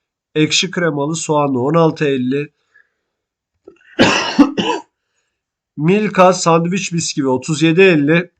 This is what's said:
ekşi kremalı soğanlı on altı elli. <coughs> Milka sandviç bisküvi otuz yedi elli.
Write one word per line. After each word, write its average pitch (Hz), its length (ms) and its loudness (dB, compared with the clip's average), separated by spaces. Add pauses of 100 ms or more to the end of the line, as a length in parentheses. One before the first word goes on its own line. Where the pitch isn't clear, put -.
(360)
ekşi 156 360 0
kremalı 160 440 -4
soğanlı 147 440 -2
on 139 140 -2
altı 160 320 0
elli. 139 460 -4 (1500)
<coughs> - 100 4 (1700)
Milka 185 560 2
sandviç 175 600 -2
bisküvi 156 340 -4
otuz 135 340 -2
yedi 165 200 2
elli. 170 580 2